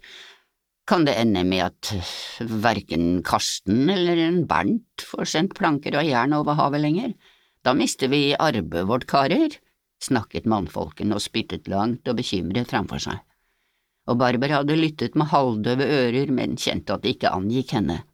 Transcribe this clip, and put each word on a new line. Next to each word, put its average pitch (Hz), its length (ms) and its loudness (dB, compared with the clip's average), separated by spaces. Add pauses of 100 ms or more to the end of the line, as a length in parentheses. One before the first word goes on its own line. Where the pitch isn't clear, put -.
(880)
kan 175 180 4
det 131 140 2
ende 104 260 2
med 92 220 2
at - 240 -10 (500)
hverken 98 840 0
Karsten 107 680 2
eller 175 260 2
en 170 220 2 (100)
Bernt - 560 -2
får - 240 -6
sendt - 280 0
planker 147 420 0
og 160 80 0
jern 131 280 2
over 151 220 0
havet 143 240 2
lenger. 190 300 0 (500)
Da 127 160 2
mister 135 320 0
vi 143 240 4
arbeidet 92 560 0
vårt, 123 160 0
karer, 180 480 2 (480)
snakket - 480 -2
mannfolkene 98 640 -2
og 101 80 -2
spyttet - 480 -6
langt 113 400 -2
og 117 80 -2
bekymret 101 540 -4
framfor - 320 -4
seg. - 160 -8 (880)
Og 120 80 0
Barbara 131 420 2
hadde 147 180 2
lyttet 151 400 -2
med 151 120 2
halvdøve 127 560 2
ører, 131 480 2
men 117 240 -2
kjente - 360 -2
at - 100 -4
det 117 120 0
ikke - 180 2
angikk 117 420 -2
henne. 82 240 0 (140)